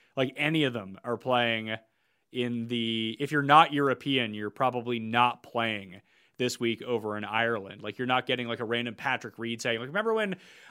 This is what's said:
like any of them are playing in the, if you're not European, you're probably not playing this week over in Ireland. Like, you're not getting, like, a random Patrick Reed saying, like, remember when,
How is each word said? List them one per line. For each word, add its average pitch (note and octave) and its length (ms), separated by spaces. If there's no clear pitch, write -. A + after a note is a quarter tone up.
like C3+ 200
any D#3 280
of C3 80
them F#2+ 320
are A#2+ 140
playing A#2 580
in A#2+ 360
the, A2+ 500
if C#3+ 140
you're D3 100
not D3+ 320
European, C3 600
you're G#2 160
probably B2 480
not A#2 440
playing G#2+ 580
this B2 200
week A#2 240
over G#2+ 360
in G#2 60
Ireland. G#2+ 580
Like, G#2 160
you're B2+ 80
not B2+ 180
getting, B2 240
like, A#2 120
a A#2+ 40
random A#2 300
Patrick B2 440
Reed A#2 220
saying, A#2 200
like, B2+ 80
remember G#3+ 260
when, G#3 220